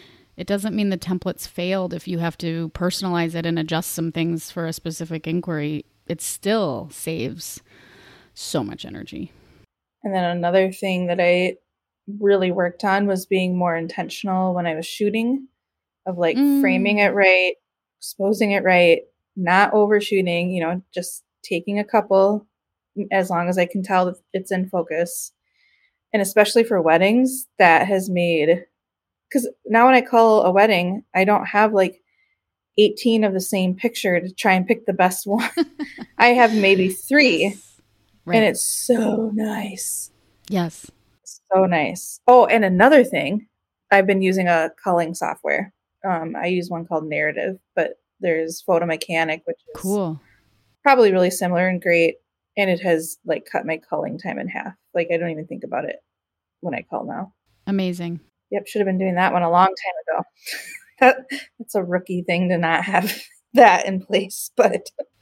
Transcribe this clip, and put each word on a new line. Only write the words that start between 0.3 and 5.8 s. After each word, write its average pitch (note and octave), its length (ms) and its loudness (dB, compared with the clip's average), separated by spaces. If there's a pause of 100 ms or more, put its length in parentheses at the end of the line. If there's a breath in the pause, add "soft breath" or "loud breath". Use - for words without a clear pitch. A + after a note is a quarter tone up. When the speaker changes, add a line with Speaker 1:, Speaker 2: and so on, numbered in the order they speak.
Speaker 1:
it F3+ 120 -12
doesn't G3+ 280 -4
mean G#3 140 0
the F#3 80 -2
template's F#3 500 -6
failed F3+ 460 -4
if E3+ 140 -12
you F3+ 120 -4
have E3 200 -4
to E3 300 -6
personalize F3 640 -4
it E3 100 -6
and E3 140 -2
adjust D#3+ 320 -4
some E3 200 -6
things E3 400 -4
for E3+ 140 -8
a D#3+ 80 -6
specific D#3+ 540 -10
inquiry. D#3 580 -4 (220)